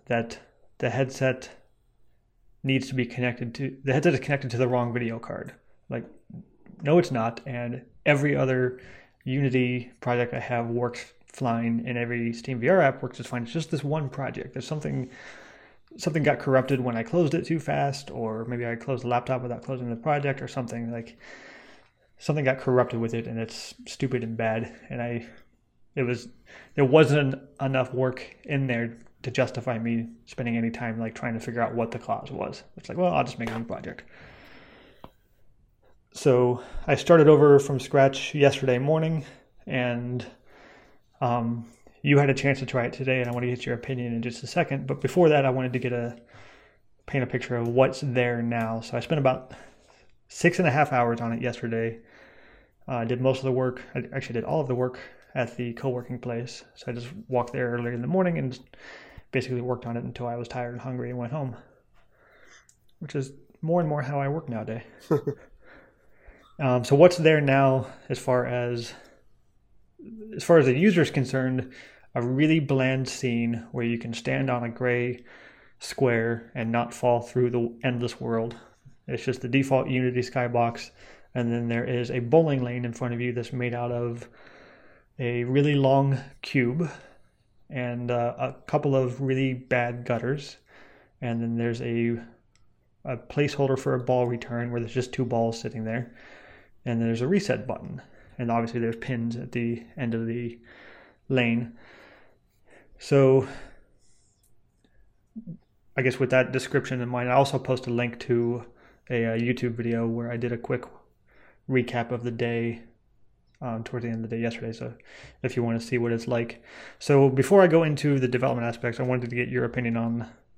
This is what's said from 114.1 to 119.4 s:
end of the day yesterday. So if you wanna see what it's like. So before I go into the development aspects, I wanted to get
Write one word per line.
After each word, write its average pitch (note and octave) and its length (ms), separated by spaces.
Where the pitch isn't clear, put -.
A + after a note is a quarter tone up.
end A2+ 120
of A2 60
the A2+ 60
day A#2 80
yesterday. A2+ 280
So A#2 220
if B2+ 140
you A#2+ 80
wanna A#2 160
see A#2+ 180
what A#2 140
it's A2+ 160
like. A#2 360
So C#3 300
before D#3+ 340
I F3 40
go E3 140
into D3 380
the B2+ 80
development B2 400
aspects, A#2 320
I C3+ 40
wanted B2 280
to A#2+ 40
get B2 140